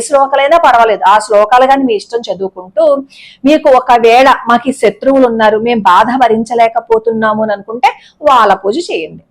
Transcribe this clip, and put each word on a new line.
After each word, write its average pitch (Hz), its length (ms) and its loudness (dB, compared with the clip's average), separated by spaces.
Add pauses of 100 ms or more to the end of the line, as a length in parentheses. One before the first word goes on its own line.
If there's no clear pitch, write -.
శ్లోకాలైనా 277 600 0
పర్వాలేదు, 226 360 2 (100)
ఆ - 20 4 (100)
శ్లోకాలు 220 460 2
గాని 277 160 0
మీ 220 140 -2
ఇష్టం 233 260 -8
చదువుకుంటూ, 190 580 -6 (600)
మీకు 302 220 2 (100)
ఒకవేళ 240 480 2 (240)
మాకు 240 220 -2
ఈ - 100 -14
శత్రువులు 254 480 0
ఉన్నారు, 220 340 0
మేము 233 240 -2
బాధ 208 180 2 (160)
భరించలేకపోతున్నాము 226 1200 -2
అని 214 120 -4
అనుకుంటే 240 320 -4 (400)
వాళ్ళ 220 220 4 (120)
పూజ 214 140 -4 (120)
చేయండి. 165 400 -10